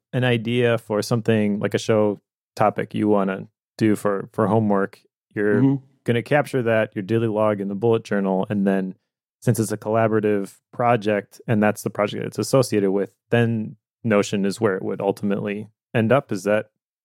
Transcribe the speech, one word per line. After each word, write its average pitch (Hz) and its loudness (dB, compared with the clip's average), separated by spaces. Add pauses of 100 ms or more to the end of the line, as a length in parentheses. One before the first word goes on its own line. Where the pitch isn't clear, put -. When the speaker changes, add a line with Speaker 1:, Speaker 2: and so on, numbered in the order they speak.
(140)
Speaker 1:
an 127 0
idea 120 2
for 107 -2
something 104 0
like 104 -2
a 113 -2
show 107 0 (340)
topic 104 0
you 107 -2
wanna 101 0 (300)
do 107 2
for, 98 -4
for 107 0
homework, 101 0 (340)
you're 104 2
Speaker 2:
Mm-hmm. 135 2 (200)
Speaker 1:
gonna 117 0
capture 143 0
that, 110 0
your 107 -4
daily 113 0
log 107 0
in 98 -4
the 101 -4
bullet 113 0
journal, 98 -2
and 101 0
then 95 0 (460)
since 113 0
it's 107 -2
a 107 -4
collaborative 107 0 (160)
project 107 0
and 107 2
that's 104 2
the 110 -6
project 107 -4
it's - -8
associated 107 2
with, 98 -4 (160)
then 113 0 (280)
Notion 101 0
is 95 -2
where 107 0
it 95 -6
would 101 -6
ultimately 104 -4 (240)
end 113 2
up. 139 2
Is 95 -6
that 107 0 (340)